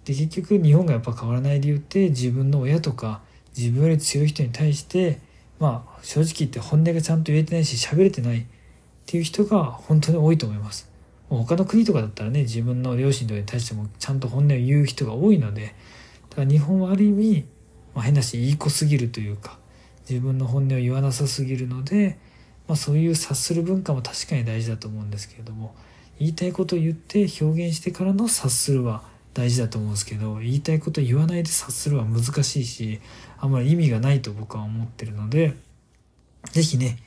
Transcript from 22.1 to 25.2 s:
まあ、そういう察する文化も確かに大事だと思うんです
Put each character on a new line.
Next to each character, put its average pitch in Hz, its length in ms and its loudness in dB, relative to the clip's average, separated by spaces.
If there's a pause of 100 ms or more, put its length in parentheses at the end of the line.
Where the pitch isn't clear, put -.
ま 160 60 -2
あ、 - 20 0
そ 147 180 -2
う 151 40 4
い 160 100 4
う 165 80 2
察 143 200 -4
す - 180 -2
る 165 100 0
文 190 200 0
化 160 100 -2
も 127 80 -2
確 - 260 -10
か 156 80 -4
に 123 80 0
大 113 180 -2
事 113 80 -4
だ 110 80 -4
と 110 100 -12
思 107 140 -8
う - 20 -8
ん 104 60 -8
で 104 80 -8
す 101 120 -14